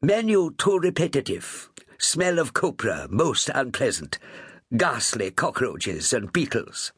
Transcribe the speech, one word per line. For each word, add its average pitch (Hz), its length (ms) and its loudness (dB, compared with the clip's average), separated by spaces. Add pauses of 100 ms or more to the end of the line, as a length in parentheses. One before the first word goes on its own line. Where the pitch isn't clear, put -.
Menu 202 540 4
too 190 220 4
repetitive. 151 880 -2 (260)
Smell 175 440 0
of 139 120 0
copra 90 560 -2
most 131 460 0
unpleasant. 123 640 -2 (580)
Ghastly 113 540 0
cockroaches 98 840 -2
and 107 200 -2
beetles. - 640 -2